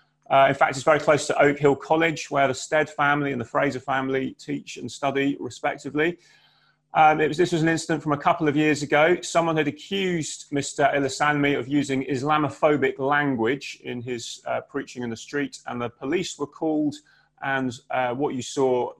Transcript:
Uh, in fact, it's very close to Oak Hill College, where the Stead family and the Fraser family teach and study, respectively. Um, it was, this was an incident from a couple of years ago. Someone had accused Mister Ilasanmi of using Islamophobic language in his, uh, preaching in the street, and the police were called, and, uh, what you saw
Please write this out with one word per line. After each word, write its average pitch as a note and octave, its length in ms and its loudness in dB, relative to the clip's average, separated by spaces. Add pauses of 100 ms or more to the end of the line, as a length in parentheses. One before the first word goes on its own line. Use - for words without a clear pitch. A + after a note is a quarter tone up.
(280)
Uh, C3+ 200 8
in C#3 60 2
fact, C#3 200 2
it's C3+ 100 -8
very D3+ 140 6
close D3 300 2
to - 120 2
Oak D3 180 4
Hill C#3+ 180 4
College, D#3+ 560 -2
where C#3 160 2
the C3 60 0
Stead D#3 360 -2
family C#3+ 400 0
and B2 100 -4
the A#2 40 -4
Fraser C3+ 360 -2
family C3+ 600 -2
teach - 380 -10
and B2 120 -10
study, C#3 480 -2
respectively. D3 800 -4 (760)
Um, D#3 260 6
it D3+ 80 2
was, D3 80 -4
this F3 160 2
was E3 80 2
an D#3+ 80 4
incident D#3+ 340 -2
from D3+ 100 0
a C#3+ 40 0
couple D#3+ 320 2
of C#3 80 2
years D3+ 260 2
ago. D#3+ 380 4
Someone E3 380 0
had D3 100 0
accused F3 840 -6
Mister C#3+ 340 -2 (100)
Ilasanmi C#3+ 640 0
of B2 100 -6
using C#3 360 0
Islamophobic D3 960 0
language C#3 840 0
in B2 160 -8
his, A#2+ 460 -10
uh, A#2+ 160 -4
preaching C#3 400 -10
in A#2+ 80 -6
the A2+ 60 -8
street, C#3+ 500 -8
and A#2+ 160 -8
the A#2+ 80 -6
police E3 480 -6
were C#3+ 80 -6
called, D3+ 480 -2 (480)
and, C3 360 -4 (120)
uh, B2+ 240 -2
what C#3 200 -4
you B2 60 -6
saw B2+ 600 0